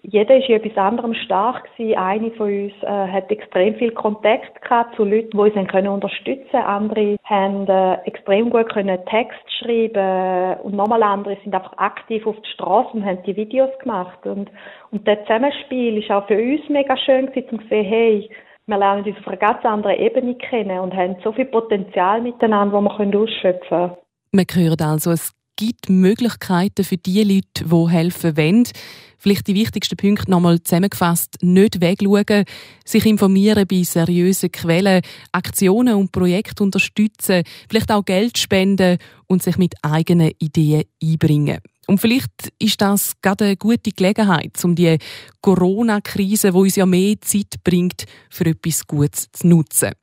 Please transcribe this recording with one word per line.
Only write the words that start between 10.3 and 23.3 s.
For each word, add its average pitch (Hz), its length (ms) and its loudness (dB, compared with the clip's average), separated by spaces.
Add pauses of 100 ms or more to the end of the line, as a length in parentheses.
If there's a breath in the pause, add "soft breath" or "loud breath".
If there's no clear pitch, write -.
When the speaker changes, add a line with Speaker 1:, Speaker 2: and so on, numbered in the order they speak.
Speaker 1:
Und 202 100 -8
nochmal 214 300 0
andere 202 400 -2
sind 196 100 -6
einfach - 240 -8
aktiv 214 480 -6
auf 214 80 -2
der - 200 -14
Straße 208 400 0
und 214 100 -6
haben 185 200 -4
die 196 120 -6
Videos 247 340 -2 (100)
gemacht. 185 460 -8
Und, 202 240 -8 (400 loud breath)
und 202 160 -6
das 208 120 2 (100)
Zusammenspiel 240 720 -2
ist 214 120 -8
auch 202 160 0
für 208 160 2
uns 285 260 -2
mega 277 280 0
schön 262 300 2
gewesen, 262 260 -8
um 226 80 -8
zu - 80 -20
sehen, 214 180 0
hey, 220 440 2 (360 loud breath)
wir 208 120 -2
lernen 202 260 0
uns 202 140 -8
auf - 80 -18
einer 202 120 -8
ganz - 260 0
anderen 208 340 0
Ebene 247 380 -2
kennen 208 420 -6
und 185 160 -6
haben 190 300 -2
so 214 80 -2
viel - 140 -2
Potenzial 208 760 -2
miteinander, 208 580 0
das 202 180 -2 (140)
wir 202 80 2
ausschöpfen 202 480 -2